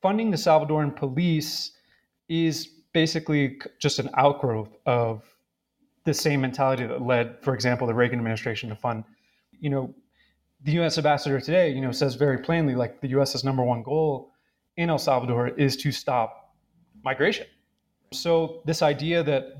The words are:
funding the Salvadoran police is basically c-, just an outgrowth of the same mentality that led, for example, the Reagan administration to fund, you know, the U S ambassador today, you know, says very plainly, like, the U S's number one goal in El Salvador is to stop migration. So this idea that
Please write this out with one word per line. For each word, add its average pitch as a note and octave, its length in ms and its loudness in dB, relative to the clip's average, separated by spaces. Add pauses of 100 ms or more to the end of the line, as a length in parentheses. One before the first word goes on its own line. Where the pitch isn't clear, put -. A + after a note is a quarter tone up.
funding G#3+ 300 0
the F3 40 2
Salvadoran D3+ 600 2
police D3+ 760 -2 (580)
is E3 380 0 (260)
basically D#3 720 0
c-, - 160 -16
just - 220 0
an C3+ 140 -6
outgrowth B2+ 640 0 (100)
of A#2 360 0 (800)
the D#3 100 0
same C#3+ 280 0
mentality C3 440 0
that A#2 160 -6
led, A#2+ 420 0
for C3+ 120 0
example, B2 320 0
the A2+ 80 0
Reagan B2 240 2
administration A2+ 520 -4
to G#2+ 60 -8
fund, A2+ 280 -4 (560)
you D3+ 100 -2
know, C3 240 -2 (720)
the D3 80 0
U E3+ 100 2
S D#3+ 160 0
ambassador D3 420 2
today, E3 300 2
you C3 100 -4
know, C3 120 -2
says C3 240 0
very C3+ 220 2
plainly, D#3 360 0
like, A#2+ 260 -2
the C#3 100 -6
U C3+ 120 2
S's C3 220 -2
number C3 180 0
one A#2+ 220 0
goal D3 480 -2 (440)
in E3+ 140 0
El D3+ 80 0
Salvador B2 520 0
is C3+ 260 2
to C#3+ 160 -4
stop - 640 -4 (480)
migration. C#3+ 420 -2 (640)
So E3 520 0
this D#3+ 160 -2
idea D#3+ 440 2
that C#3 360 -2